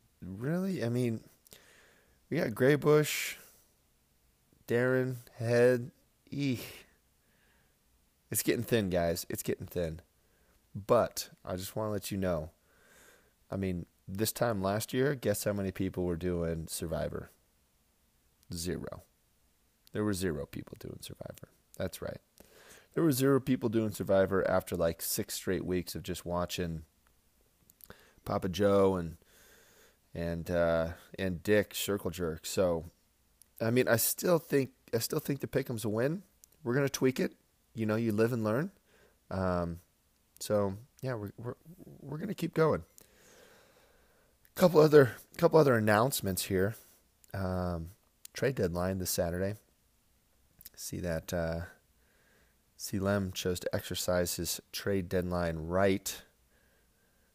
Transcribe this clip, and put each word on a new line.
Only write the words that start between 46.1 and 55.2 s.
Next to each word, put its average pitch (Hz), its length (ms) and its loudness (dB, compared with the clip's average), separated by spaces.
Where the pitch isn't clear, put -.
here. 98 320 2
Um, 90 580 -4
trade 131 220 -2
deadline 92 440 0
this 90 100 -4
Saturday. 92 460 -2
See - 240 -10
that, 85 340 -6
uh, 82 280 -2
C - 240 -6
Lem 98 320 0
chose 90 300 -4
to - 140 -6
exercise 90 600 -2
his 85 240 -4
trade 98 360 -2
deadline 87 600 -2